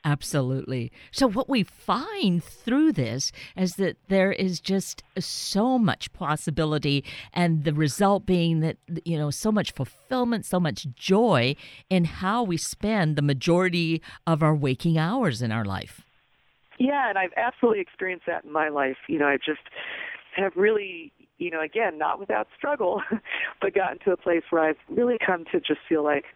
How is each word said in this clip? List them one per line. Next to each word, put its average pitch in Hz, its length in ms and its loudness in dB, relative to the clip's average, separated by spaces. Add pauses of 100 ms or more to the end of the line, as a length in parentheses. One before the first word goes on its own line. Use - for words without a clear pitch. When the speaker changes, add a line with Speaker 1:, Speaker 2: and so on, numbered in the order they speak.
Speaker 1:
Absolutely. 131 840 -2 (200)
So 277 160 2
what 226 220 0
we 240 140 4
find 233 800 -2
through 294 500 2
this 127 380 -2 (260)
is 185 180 0
that 190 220 -2 (100)
there 190 240 4
is 180 280 -2
just - 440 -4 (160)
so 240 580 0
much - 360 0
possibility, 151 880 0 (300)
and 165 320 2
the 160 80 2
result 180 520 2
being 165 360 2
that, 160 160 -2 (280)
you 165 120 -2
know, 147 140 -2
so 220 200 -2
much 214 220 0
fulfillment, 233 720 -4
so 180 140 0
much 160 360 -2
joy 180 600 4 (340)
in 180 160 4
how 196 360 -2
we 180 160 -2
spend 180 580 0
the 147 60 0
majority 165 800 2 (240)
of 160 160 2
our 156 140 4
waking 147 420 2
hours 165 440 0
in 117 100 0
our 110 140 -2
life. 98 360 -6 (800)
Speaker 2:
Yeah, 262 300 2
and 190 80 -2
I've 185 200 -2
absolutely 226 440 2
experienced 185 460 -8
that 165 180 -6
in 151 60 -16
my 151 180 0
life. 139 280 -2 (100)
You 151 120 -2
know, 147 80 4
I 139 100 2
just - 240 -4 (720)
have 190 200 -2
really, 190 560 0 (260)
you 175 140 -6
know, 160 100 -4
again, 165 380 -2
not 156 200 0
without 214 280 -2 (100)
struggle, 220 460 -2 (280)
<laughs> - 300 -6
but 196 140 -2
gotten 180 300 0
to 196 80 2
a 175 40 0
place 170 320 0
where 165 140 2
I've 156 140 2 (120)
really 240 340 0
come 175 280 -2
to 170 80 0
just 147 280 -4
feel 156 160 0
like 147 220 0 (100)